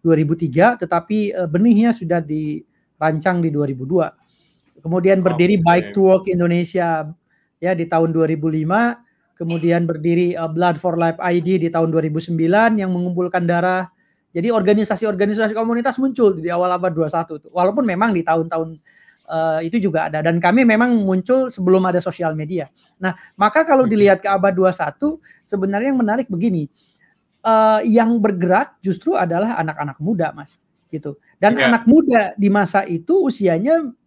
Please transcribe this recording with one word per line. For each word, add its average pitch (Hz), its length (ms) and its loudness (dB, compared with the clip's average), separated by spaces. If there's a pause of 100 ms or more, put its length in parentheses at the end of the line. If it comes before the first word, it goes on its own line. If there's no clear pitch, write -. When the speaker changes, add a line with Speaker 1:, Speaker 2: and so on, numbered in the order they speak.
Speaker 1:
dua 165 160 2
ribu 156 180 0
tiga, 170 460 2
tetapi, 196 560 -4
eh, 180 100 -4
benihnya 214 460 2
sudah 170 320 -4
dirancang 156 1200 -4
di 160 80 -2
dua 147 160 -2
ribu 131 160 -8
dua. 170 240 0 (720)
Kemudian 180 400 2
berdiri 180 400 2
Speaker 2:
Oke. 165 80 0
Speaker 1:
Bike 180 240 4
to 202 160 0
Work 190 240 4
Indonesia, 170 720 -2 (560)
ya, 180 160 -2
di 165 80 -4
tahun 165 320 0
dua 160 80 2
ribu 160 240 -2
lima, 185 480 0 (400)
kemudian 170 480 0
berdiri, 170 500 0
eh, 165 160 -6
Blood 170 300 0
for 170 160 -2
Life 165 240 -2
I 175 240 0
D 185 160 0
di 165 80 -2
tahun 165 240 0
dua 160 80 0
ribu 151 160 -4
sembilan 175 640 0
yang 190 100 -4
mengumpulkan 180 540 -4
darah. 180 420 0 (460)
Jadi 170 160 -4
organisasi-organisasi 208 1040 0
komunitas 233 480 -2
muncul 233 400 0
di 160 80 -6
awal 180 260 0
abad 180 220 -2
dua 160 160 -2
satu 165 240 -4
itu. - 160 -20
Walaupun 202 320 0
memang 208 320 0
di 165 80 -2
tahun-tahun, 165 560 -2 (480)
eh, 160 400 -2
itu 180 80 -4
juga 160 320 -2
ada. 156 160 -4
Dan 170 160 0
kami 196 240 4
memang 233 400 2
muncul 240 480 0
sebelum 185 320 2
ada 180 160 0
sosial 170 320 -6
media. 156 400 -8 (320)
Nah, 185 80 -2 (240)
maka 254 320 2
kalau 269 160 4
Speaker 2:
Hmm. 208 80 0
Speaker 1:
dilihat 202 320 4
ke 202 80 -2
abad 190 240 0
dua 185 160 2
satu, 226 480 -6 (240)
sebenarnya 202 480 -2
yang 262 80 0
menarik 240 320 0
begini, 180 320 -2 (800)
eh, 220 400 4
yang 233 320 2
bergerak 196 640 0
justru 190 360 -4
adalah 180 440 -2
anak-anak 151 400 -6
muda, 170 320 -4
Mas, - 240 -20 (320)
gitu. 151 320 -12 (160)
Dan 233 240 2
Speaker 2:
Iya. 254 80 4
Speaker 1:
anak 233 160 2
muda 247 560 4
di 202 80 2
masa 196 400 0
itu 277 400 0
usianya 233 560 0 (220)